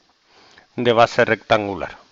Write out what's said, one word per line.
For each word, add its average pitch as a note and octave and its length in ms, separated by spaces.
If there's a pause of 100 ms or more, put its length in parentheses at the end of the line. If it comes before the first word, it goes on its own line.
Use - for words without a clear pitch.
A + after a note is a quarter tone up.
(760)
de A#2+ 160
base A#2 320
rectangular. G#2 720 (160)